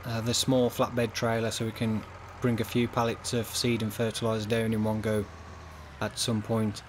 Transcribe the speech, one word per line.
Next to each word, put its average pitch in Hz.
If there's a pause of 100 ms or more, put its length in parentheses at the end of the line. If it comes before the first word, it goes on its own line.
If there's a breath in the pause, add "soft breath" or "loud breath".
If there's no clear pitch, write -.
uh, 117
the 117
small 127
flatbed 117
trailer 113
so 113
we 113
can 110 (380)
bring 117
a 117
few 120
pallets 117
of 117
seed 117
and 107
fertiliser 110
down 113
in 107
one 110
go 107 (800)
at 107
some 110
point. 110